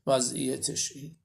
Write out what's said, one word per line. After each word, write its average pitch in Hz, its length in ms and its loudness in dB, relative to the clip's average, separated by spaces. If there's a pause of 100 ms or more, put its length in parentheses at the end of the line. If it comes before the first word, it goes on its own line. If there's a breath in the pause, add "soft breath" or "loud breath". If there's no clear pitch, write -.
وضعیتش 131 840 0
این. 143 320 -12